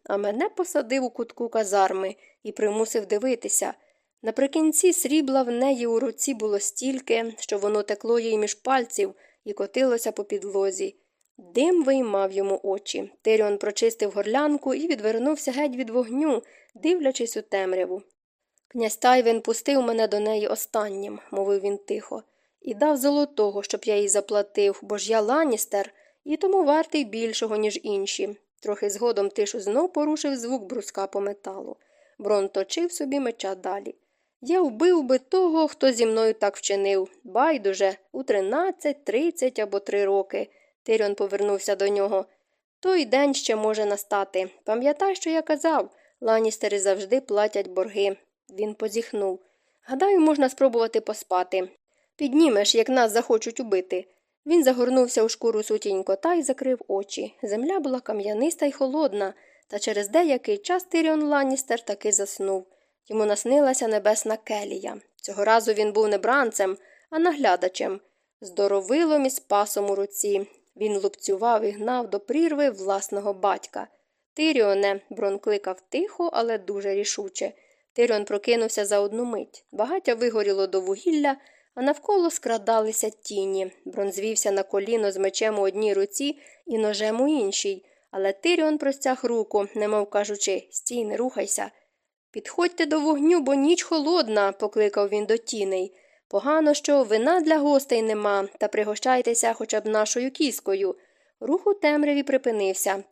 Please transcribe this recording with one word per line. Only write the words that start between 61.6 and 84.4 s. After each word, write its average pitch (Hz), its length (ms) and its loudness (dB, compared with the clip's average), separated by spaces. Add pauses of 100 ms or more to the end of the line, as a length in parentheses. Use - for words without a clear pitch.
таки 208 300 -4
заснув. 196 540 -2 (420)
Йому 214 180 0
наснилася 254 640 2
небесна 214 500 0
келія. 208 640 -8 (140)
Цього 202 300 -4
разу 220 280 4
він 208 180 0
був 214 160 2
не 202 100 2
бранцем, 220 600 0 (320)
а 320 100 -4
наглядачем, 202 800 0 (420)
здоровилом 202 840 2
із - 140 -2
пасом 202 500 0
у 196 60 0
руці. 196 520 -2 (280)
Він 208 220 -2
лупцював 202 640 0
і 208 60 0
гнав 220 400 -4
до 202 100 -4
прірви 294 500 0
власного 196 640 -4
батька. 196 540 -4 (460)
«Тиріоне», 202 760 2
Брон 202 300 -4
кликав 202 500 -4
тихо, 349 440 -2
але 233 240 0
дуже 196 380 -4
рішуче. 208 560 -4 (420)
Тиріон 226 320 2
прокинувся 220 600 0
за 202 140 2
одну 214 260 -2
мить. - 460 -10
Багаття 254 440 0
вигоріло 208 520 0
до 190 140 0
вугілля, 277 560 0 (380)
а 247 60 -6
навколо 330 480 2
скрадалися 220 800 0
тіні. 190 600 -4 (140)
Брон 196 260 -4
звівся 208 400 -2